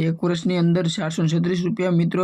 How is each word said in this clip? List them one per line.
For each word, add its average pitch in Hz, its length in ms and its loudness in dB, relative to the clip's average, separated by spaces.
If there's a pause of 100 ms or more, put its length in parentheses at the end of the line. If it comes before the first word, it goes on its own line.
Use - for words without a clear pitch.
એક 165 160 -2
વર્ષની 175 340 0
અંદર 170 300 2
ચારસો 165 340 -4
ને 160 80 2
છત્રીસ 175 340 0
રૂપિયા 180 280 -2
મિત્રો 170 320 2